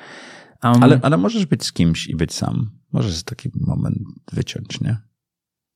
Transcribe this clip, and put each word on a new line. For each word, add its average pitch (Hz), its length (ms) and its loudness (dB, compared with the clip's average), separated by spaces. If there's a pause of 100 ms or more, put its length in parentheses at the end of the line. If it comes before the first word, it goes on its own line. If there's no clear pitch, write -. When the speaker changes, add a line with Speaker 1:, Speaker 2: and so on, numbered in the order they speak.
(640)
Speaker 1:
Um, 120 200 6
Speaker 2:
Ale, 139 200 8
ale 147 140 2
możesz 202 280 0
być 139 180 -2
z - 100 -8
kimś 82 340 0
i - 80 -6
być 80 180 -2
sam. - 360 -4 (220)
Możesz 104 320 -2
taki - 260 -10 (120)
moment - 340 -2 (380)
wyciąć, - 480 -8
nie? 113 160 -2 (800)